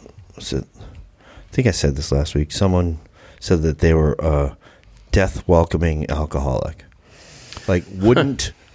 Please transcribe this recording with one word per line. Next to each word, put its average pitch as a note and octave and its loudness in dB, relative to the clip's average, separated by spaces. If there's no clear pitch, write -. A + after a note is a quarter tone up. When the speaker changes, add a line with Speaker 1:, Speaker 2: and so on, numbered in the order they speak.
Speaker 1:
was - -10
it, C2+ -4
I - -20
think B2 2
I - 2
said C#2+ 0
this D2 -6
last C#2+ 0
week. D2 -2
Someone F2 0
said E2+ 0
that D#2 -2
they E2 6
were D#2 2
a C#2+ 0
death-welcoming E2 2
alcoholic. C#2+ -4
Like, F2+ 0
Speaker 2:
<laughs> - -14
Speaker 1:
wouldn't, B2 2